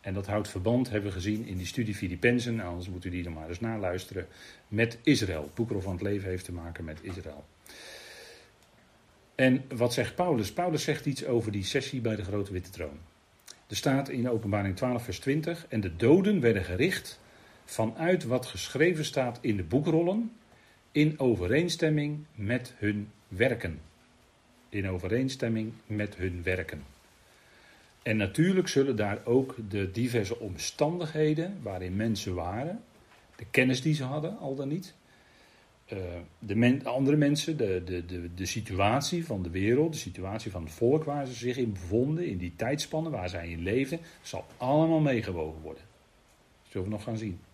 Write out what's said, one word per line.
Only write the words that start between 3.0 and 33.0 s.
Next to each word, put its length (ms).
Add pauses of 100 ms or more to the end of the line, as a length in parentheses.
u 60
die 120
dan 100
maar 160
eens 120
naluisteren, 680 (420)
met 340
Israël. 400
Het 120
boekrol 260
van 120
het 100
leven 260
heeft 160
te 80
maken 320
met 180
Israël. 420 (1900)
En 340
wat 240
zegt 220
Paulus? 380
Paulus 300
zegt 240
iets 180
over 280
die 120
sessie 360
bij 160
de 80
grote 280
witte 180
troon. 280 (680)
Er 100
staat 320
in 200
Openbaring 480
twaalf 280
vers 140
twintig: 500
"En 120
de 160
doden 440
werden 240
gericht 560 (440)
vanuit 600
wat 220
geschreven 580
staat 360
in 160
de 80
boekrollen, 680 (600)
in 260
overeenstemming 1040 (100)
met 420
hun 340 (180)
werken." 520 (880)
In 200
overeenstemming 840 (140)
met 300
hun 260
werken. 420 (1160)
En 140
natuurlijk 520
zullen 280
daar 280
ook 320 (120)
de 220
diverse 480
omstandigheden 1200
waarin 340
mensen 380
waren, 480 (540)